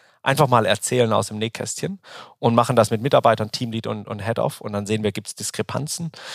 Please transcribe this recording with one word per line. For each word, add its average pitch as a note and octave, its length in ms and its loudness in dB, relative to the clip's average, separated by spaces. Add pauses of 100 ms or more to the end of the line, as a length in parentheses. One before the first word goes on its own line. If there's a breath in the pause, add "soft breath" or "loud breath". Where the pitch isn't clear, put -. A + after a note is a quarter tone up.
(240 soft breath)
einfach C#3 240 4
mal A#2+ 180 6
erzählen A2 480 2
aus G#2+ 140 2
dem G#2+ 120 -8
Nähkästchen A#2 600 -6 (380 loud breath)
und - 160 2
machen A#2+ 220 4
das A2+ 160 6
mit A2 100 -2
Mitarbeitern, A2+ 500 2
Teamlead A2+ 360 -6
und, G#2+ 200 -8
und G#2 160 -10
Head-Off A2+ 380 -2
und G#2+ 100 -8
dann G2+ 140 -4
sehen G#2+ 180 -2
wir, G#2 80 2
gibt's - 240 -12
Diskrepanzen. - 760 -6 (240 loud breath)